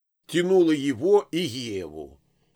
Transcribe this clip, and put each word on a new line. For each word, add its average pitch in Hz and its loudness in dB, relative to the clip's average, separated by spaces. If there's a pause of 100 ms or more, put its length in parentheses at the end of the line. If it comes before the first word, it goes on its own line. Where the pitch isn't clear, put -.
(280)
Тянуло 175 4
его 143 0
и 160 -4
Еву. 95 -10 (360)